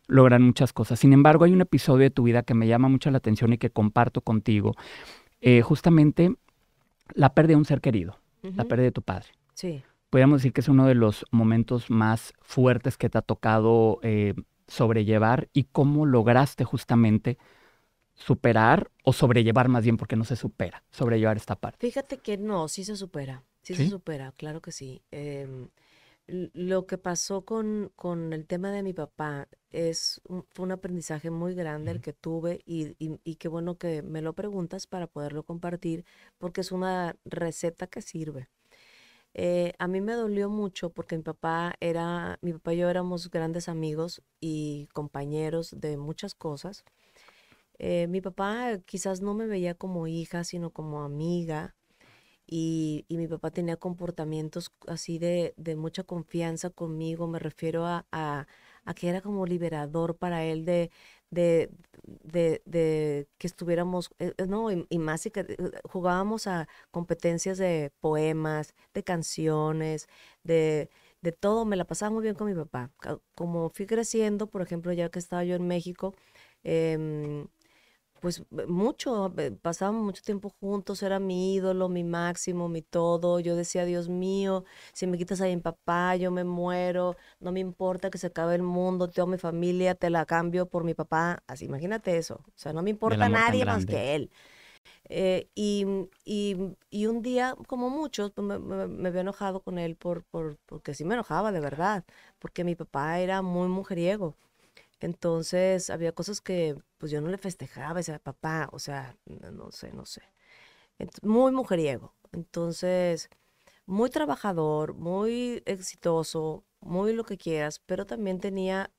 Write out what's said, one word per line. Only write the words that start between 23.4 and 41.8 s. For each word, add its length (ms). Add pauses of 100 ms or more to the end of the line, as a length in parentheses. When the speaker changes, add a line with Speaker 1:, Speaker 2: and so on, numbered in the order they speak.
Speaker 2:
sí 140
se 80
Speaker 1:
¿Sí? 60
Speaker 2:
supera, 460
claro 260
que 100
sí. 400
Em, 580 (580)
l-, 260
lo 340
que 100
pasó 480
con, 500
con 380
el 140
tema 240
de 120
mi 100
papá 540 (220)
es 580
un, 220
fue 160
un 60
aprendizaje 580
muy 240
grande 380
el 60
Speaker 1:
Ujú. 60
Speaker 2:
que 100
tuve 520
y, 320
y, 260
y 120
qué 120
bueno 300
que 240
me 200
lo 120
preguntas 540
para 200
poderlo 360
compartir, 600 (360)
porque 220
es 100
una 520
receta 640
que 140
sirve. 480 (840)
Eh, 420
a 100
mí 140
me 120
dolió 360
mucho 400
porque 260
mi 60
papá 580
era, 640